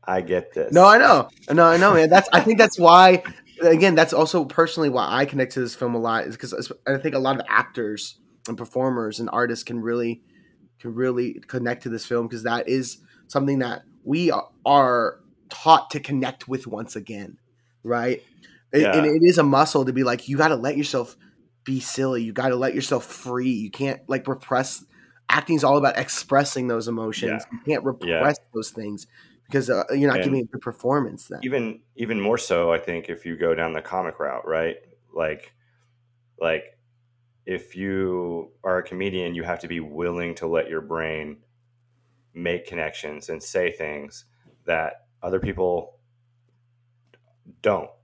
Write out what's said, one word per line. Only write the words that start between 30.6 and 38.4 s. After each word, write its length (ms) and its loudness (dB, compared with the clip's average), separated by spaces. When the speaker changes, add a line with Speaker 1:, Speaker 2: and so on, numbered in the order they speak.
Speaker 2:
performance 680 -4
then. 160 -14
Speaker 1:
even, 360 -4
even 260 -4
more 180 0
so, 340 0
I 60 2
think, 300 -8
if 160 -12
you 120 -10
go 180 0
down 200 -4
the 80 -6
comic 360 -8
route, 260 -8
right? 300 -4
Like, 400 -6
like, 360 -4
if 300 -10
you 720 -6